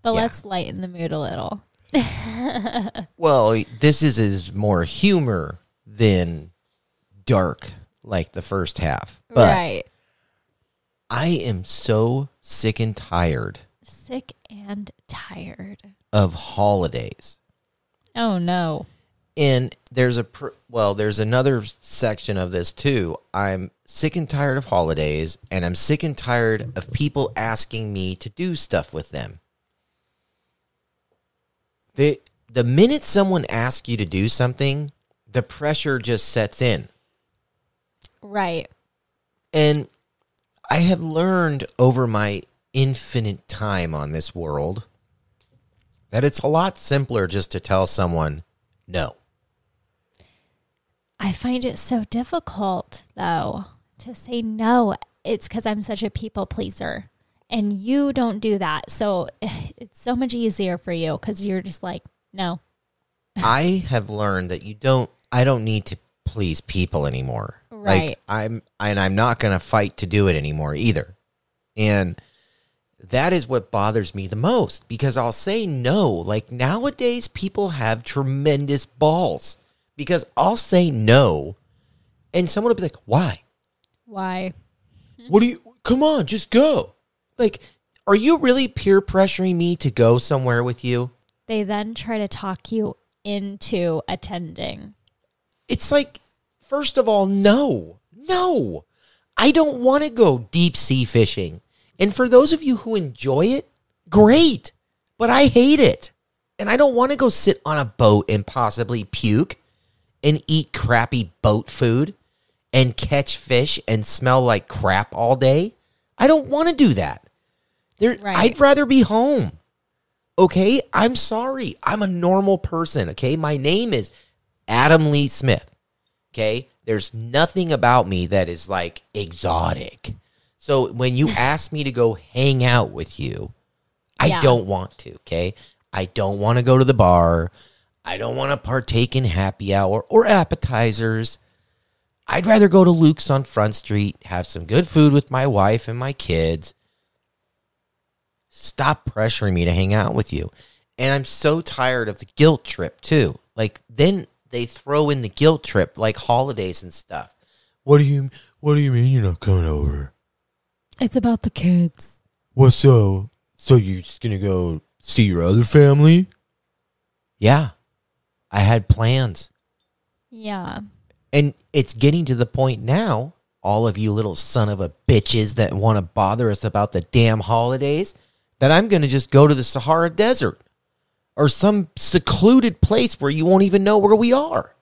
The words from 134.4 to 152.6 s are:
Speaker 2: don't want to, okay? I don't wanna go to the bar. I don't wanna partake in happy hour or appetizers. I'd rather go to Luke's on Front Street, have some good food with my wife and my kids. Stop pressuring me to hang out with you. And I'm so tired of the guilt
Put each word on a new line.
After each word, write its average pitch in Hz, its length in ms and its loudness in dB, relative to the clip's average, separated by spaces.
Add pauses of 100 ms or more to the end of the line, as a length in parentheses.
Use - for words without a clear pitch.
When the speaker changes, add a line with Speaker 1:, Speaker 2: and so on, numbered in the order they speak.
Speaker 2:
don't 120 240 4
want 95 320 -8
to, - 220 -20
okay? 87 340 -6 (380)
I 95 140 -4
don't 101 320 -4
wanna 117 240 0
go 127 140 4
to 131 80 6
the 131 80 4
bar. 87 580 6 (540)
I 90 140 -8
don't 117 180 -6
wanna 139 220 -4
partake 127 580 -2
in 131 80 0
happy 98 500 -2
hour 98 360 0
or 226 160 6
appetizers. 113 1120 0 (880)
I'd - 200 -2
rather 214 220 8
go 185 160 8
to 175 60 8
Luke's 160 400 4
on 139 140 0
Front 107 320 -2
Street, 104 400 -2 (100)
have 90 200 -6
some 85 200 -12
good 143 200 0
food 151 280 6
with 143 160 2
my 131 160 0
wife 107 420 2
and 117 100 -8
my 135 140 -6
kids. 82 640 -2 (1700)
Stop - 640 -4
pressuring 107 420 -2
me 85 120 2
to 87 80 2
hang 95 200 0
out 104 220 0
with - 180 -2
you. - 180 -8 (480)
And 135 140 0
I'm 135 120 -2
so 156 360 0
tired 127 480 -2
of 101 100 -10
the - 80 -18 (100)
guilt 151 280 4